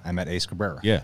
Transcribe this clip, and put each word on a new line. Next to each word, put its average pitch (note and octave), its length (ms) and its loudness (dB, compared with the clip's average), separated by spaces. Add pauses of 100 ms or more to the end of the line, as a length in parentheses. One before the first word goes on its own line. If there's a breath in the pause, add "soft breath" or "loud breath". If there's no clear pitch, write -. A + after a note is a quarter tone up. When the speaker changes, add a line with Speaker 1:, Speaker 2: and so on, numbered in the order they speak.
Speaker 1:
I F2 60 -4
met F2+ 160 -2
Ace F2+ 180 -2
Cabrera. F#2+ 380 -4
Speaker 2:
Yeah. G2+ 200 4